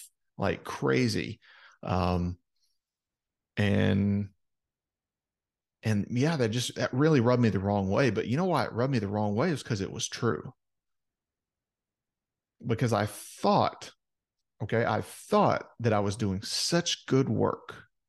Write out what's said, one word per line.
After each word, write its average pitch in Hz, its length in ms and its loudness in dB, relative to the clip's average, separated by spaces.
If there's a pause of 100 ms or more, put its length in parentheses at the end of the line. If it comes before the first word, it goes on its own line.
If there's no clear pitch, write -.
(380)
like 98 260 -2
crazy. 123 720 -2 (440)
Um, 90 560 -2 (1200)
and 101 720 2 (1500)
and 107 280 0
yeah, 147 260 0
that 120 120 2
just, 120 280 -4
that - 160 -4
really 147 280 4
rubbed 120 220 4
me 113 80 4
the 98 80 2
wrong 98 300 0
way. 117 220 2
But - 160 -2
you 120 100 -2
know 185 100 0
why 147 180 0
it - 80 -6
rubbed 123 200 -2
me 123 60 2
the 104 100 -4
wrong 104 260 -2
way 127 160 0
is 131 120 -4
'cause 101 180 -4
it 90 120 -6
was - 160 -6
true. - 440 -2 (2250)
Because 117 260 0
I 107 140 2
thought, - 840 -2 (720)
okay, 113 220 0
I 107 180 0
thought - 680 0 (120)
that 113 120 2
I 104 80 2
was 101 160 -2
doing 98 260 -2
such - 640 -4
good 131 220 2
work - 460 -2 (340)